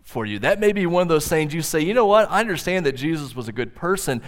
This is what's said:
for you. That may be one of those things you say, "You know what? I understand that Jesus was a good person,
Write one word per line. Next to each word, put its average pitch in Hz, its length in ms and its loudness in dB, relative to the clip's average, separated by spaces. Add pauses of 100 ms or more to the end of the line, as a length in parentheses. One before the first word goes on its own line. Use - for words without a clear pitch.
for - 220 -6
you. 208 140 -4
That 202 200 2
may 208 140 4
be 196 120 0
one 175 180 2
of 180 40 0
those 156 200 2
things 156 260 0
you 165 80 -2
say, 156 180 -2
"You 165 140 0
know 240 120 4
what? 208 240 4
I 196 120 2
understand 185 440 -2
that 135 120 0
Jesus 143 380 -4
was 120 120 -8
a 113 60 -8
good 117 220 -6
person, 170 520 -2